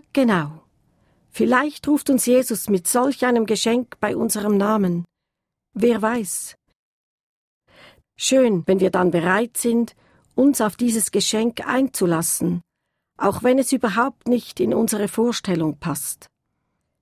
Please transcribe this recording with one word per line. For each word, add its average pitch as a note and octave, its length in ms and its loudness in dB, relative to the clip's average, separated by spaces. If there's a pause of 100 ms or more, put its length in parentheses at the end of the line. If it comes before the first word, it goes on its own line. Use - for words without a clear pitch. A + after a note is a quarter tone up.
(120)
genau. F3 520 0 (640)
Vielleicht B3+ 580 0
ruft C#4+ 220 2
uns C4 160 2
Jesus B3 440 0
mit F#3+ 180 0
solch B3+ 380 0
einem A#3+ 200 2
Geschenk A3+ 540 -2
bei G#3 160 -2
unserem G#3 420 0
Namen. G3 480 0 (680)
Wer A3 280 2
weiß? A3 540 -4 (1600)
Schön, A#3 520 2
wenn F#3+ 120 4
wir F#3 120 2
dann F3+ 180 2
bereit F3+ 480 0
sind, A#3 380 0 (400)
uns C4+ 260 2
auf G#3+ 140 0
dieses A3+ 360 -2
Geschenk A3 540 -2
einzulassen, F3 960 -2 (560)
auch - 240 -2
wenn B3+ 160 2
es C4 140 0
überhaupt A#3+ 560 -2
nicht A#3+ 320 -2
in A3 140 0
unsere G#3+ 340 0
Vorstellung F3 720 -2
passt. - 480 -8 (760)